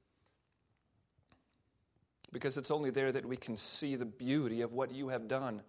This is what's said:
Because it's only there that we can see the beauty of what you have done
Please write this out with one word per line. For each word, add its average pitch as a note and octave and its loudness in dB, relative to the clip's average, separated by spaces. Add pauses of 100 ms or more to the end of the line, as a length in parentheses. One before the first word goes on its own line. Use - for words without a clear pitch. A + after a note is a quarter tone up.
(2250)
Because B2+ -2
it's B2+ -2
only D3+ 2
there C3 4
that B2+ 2
we B2 -4
can A#2 -6
see C#3 0
the B2 -2
beauty B2 2
of A#2 0
what B2+ 0
you C3+ -4
have A#2 -2
done B2+ 0